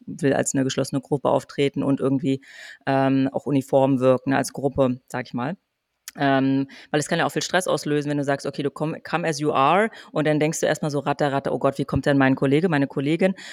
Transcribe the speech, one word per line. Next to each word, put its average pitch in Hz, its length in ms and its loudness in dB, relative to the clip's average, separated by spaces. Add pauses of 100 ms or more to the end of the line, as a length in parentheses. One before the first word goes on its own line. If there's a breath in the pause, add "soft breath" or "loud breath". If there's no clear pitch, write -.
will - 280 0
als - 200 -2
eine 135 100 0
geschlossene 135 380 -4
Gruppe - 280 -2
auftreten 135 520 0
und 135 180 0
irgendwie, 135 420 -2 (440 loud breath)
ähm, 135 460 2
auch - 160 -6
uniform 135 520 2
wirken, 127 300 4
ne, 135 80 2
als 131 160 -2
Gruppe, 131 540 0
sag 123 180 -8
ich - 80 -14
mal. 131 240 -4 (600)
Ähm, 135 520 2 (220 loud breath)
weil 151 100 0
es - 80 -6
kann 170 100 0
ja 143 60 0
auch 127 80 -2
viel 151 80 -4
Stress - 260 -2
auslösen, 147 420 -2
wenn 147 60 -2
du 143 80 -2
sagst, 139 220 -4
„Okay, 147 180 -6
du 139 80 -2
komm, 156 320 -6
come 165 240 -4
as 151 140 -2
you 147 100 0
are“, 170 380 4 (240 loud breath)
und 151 120 0
dann 151 140 2
denkst 156 220 -2
du - 40 0
erstmal 156 240 -2
so 143 100 -4
ratter, 143 340 0
ratter, - 180 -2
„Oh 127 80 -2
Gott, 135 180 0
wie 143 60 -2
kommt 143 220 -2
denn 143 120 4
mein 135 180 6
Kollege, 143 340 2
meine 139 180 0
Kollegin? 165 480 0 (180 loud breath)